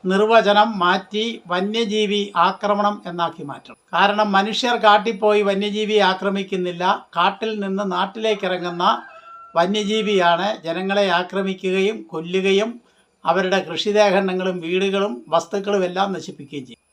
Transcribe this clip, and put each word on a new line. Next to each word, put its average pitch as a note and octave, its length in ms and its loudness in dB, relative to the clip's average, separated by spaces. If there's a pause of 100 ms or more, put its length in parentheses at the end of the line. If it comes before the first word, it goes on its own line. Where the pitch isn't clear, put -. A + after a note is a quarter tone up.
നിർവചനം G#3 640 6 (100)
മാറ്റി F#3+ 460 0 (220)
വന്യജീവി G#3 720 -2 (180)
ആക്രമണം G3+ 580 0 (120)
എന്നാക്കി E3+ 360 -6
മാറ്റണം. B2 340 -16 (140)
കാരണം G3+ 400 2
മനുഷ്യർ A3 460 0
കാട്ടിൽ G#3+ 400 4
പോയി G#3 240 2
വന്യജീവിയെ G#3 680 0
ആക്രമിക്കുന്നില്ല. F#3+ 760 -4 (260)
കാട്ടിൽ G3 500 -2
നിന്ന് G3 320 -4
നാട്ടിലേക്ക് G3+ 540 -2
ഇറങ്ങുന്ന F3 400 -4 (680)
വന്യജീവിയാണ് G3 920 2 (160)
ജനങ്ങളെ F#3+ 460 -2
ആക്രമിക്കുകയും F#3+ 960 -2
കൊല്ലുകയും F#3+ 680 -2 (540)
അവരുടെ F#3 400 2
കൃഷിദേഹരണങ്ങളും F#3 920 0
വീടുകളും G3 540 -2 (140)
വസ്തുക്കളും F#3+ 560 0
എല്ലാം F#3 300 -2
നശിപ്പിക്കുകയും D3 540 -12
ചെയ്യും. A#2 140 -20 (120)